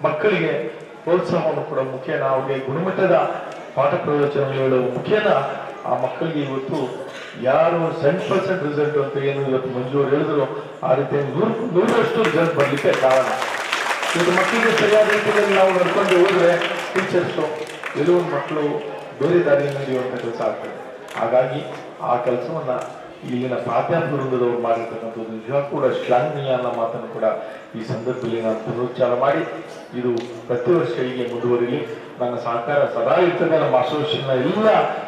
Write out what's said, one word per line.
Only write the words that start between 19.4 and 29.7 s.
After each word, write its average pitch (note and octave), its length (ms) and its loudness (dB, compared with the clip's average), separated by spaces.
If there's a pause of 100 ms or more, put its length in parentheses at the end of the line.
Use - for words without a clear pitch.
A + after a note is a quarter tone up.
ದಾರಿಯಲ್ಲಿ C#3 320 2
ನಡೆಯುವಂಥ B2+ 340 -4 (100)
ಕೆಲಸ A#2 240 -6
ಆಗ್ತದೆ. A2 280 -6 (440)
ಹಾಗಾಗಿ B2+ 420 2 (480)
ಆ - 20 2 (140)
ಕೆಲಸವನ್ನ C3 480 -2 (560)
ಇಲ್ಲಿನ B2 260 -2 (100)
ಪ್ರಾಧ್ಯಾಪಕರು D3 540 0
ವೃಂದದವರು B2 460 0
ಮಾಡಿರ್ತಕ್ಕಂಥದ್ದು A2+ 680 -4
ನಿಜಕ್ಕೂ A#2 260 -2 (140)
ಕೂಡ C#3 100 0 (200)
ಶ್ಲಾಘನೀಯ C3 520 0
ಅನ್ನೋ B2 140 -2 (100)
ಮಾತನ್ನು A2+ 360 -4
ಕೂಡ A2 100 0 (520)
ಈ G#2+ 120 -8
ಸಂದರ್ಭದಲ್ಲಿ A#2 560 -4
ನಾನು A2 180 -2
ಪುನರುಚ್ಚಾರ A#2+ 480 0 (120)
ಮಾಡಿ, D#3 180 2 (560)